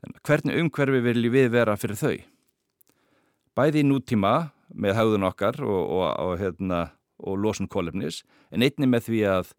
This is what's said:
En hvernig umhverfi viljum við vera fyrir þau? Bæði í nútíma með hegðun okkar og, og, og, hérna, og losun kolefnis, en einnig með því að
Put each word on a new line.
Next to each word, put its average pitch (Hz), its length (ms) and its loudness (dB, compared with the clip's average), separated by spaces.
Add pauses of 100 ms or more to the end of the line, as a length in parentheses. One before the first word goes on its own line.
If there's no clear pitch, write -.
En - 160 -18
hvernig 147 400 0
umhverfi 135 400 0
viljum 120 320 0
við 131 160 4
vera 113 260 2
fyrir 104 220 -6
þau? 127 180 -2 (1400)
Bæði 151 260 2
í 143 60 4
nútíma 120 460 2 (400)
með 101 240 0
hegðun 107 300 2
okkar 113 360 -4
og, 101 180 0
og, 90 240 0 (140)
og, 90 200 -4
hérna, 92 400 -4 (420)
og 95 180 -6
losun 101 300 -2
kolefnis, 85 520 -6 (280)
en 117 160 0
einnig 143 240 2
með 117 180 2
því 110 220 0
að 92 280 0